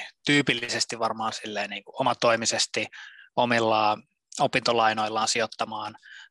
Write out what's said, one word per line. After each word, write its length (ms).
tyypillisesti 760
varmaan 340
silleen 360
niinku 300
omatoimisesti 880
omilla 600
opintolainoillaan 880
sijoittamaan. 680